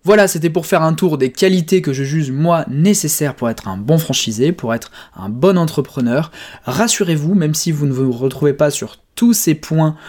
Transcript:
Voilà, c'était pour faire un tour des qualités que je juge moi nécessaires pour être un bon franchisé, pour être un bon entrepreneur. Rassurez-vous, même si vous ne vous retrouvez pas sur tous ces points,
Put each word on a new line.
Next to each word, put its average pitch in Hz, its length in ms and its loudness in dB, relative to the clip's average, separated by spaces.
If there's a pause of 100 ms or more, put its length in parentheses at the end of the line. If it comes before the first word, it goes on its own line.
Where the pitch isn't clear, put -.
Voilà, 202 240 6
c'était 170 200 -2
pour 165 160 -2
faire 170 180 0
un 160 120 2
tour 156 240 0
des 127 140 0
qualités 185 500 2
que 147 100 -2
je 135 120 -4
juge 143 260 -2
moi 160 400 0
nécessaires 151 640 0
pour 117 160 -2
être - 180 -8
un 95 80 -8
bon 123 220 0
franchisé, 127 540 -2
pour 127 200 -6
être 117 180 -6 (240)
un 95 140 -12
bon 165 300 2
entrepreneur. 143 720 -2 (340)
Rassurez-vous, 165 680 0
même 156 180 2
si 160 180 -2
vous 147 140 -2
ne 139 80 0
vous 127 200 0
retrouvez 135 420 -2
pas 147 160 2
sur - 280 -10 (160)
tous 240 200 4
ces 165 200 0
points, 156 420 0 (120)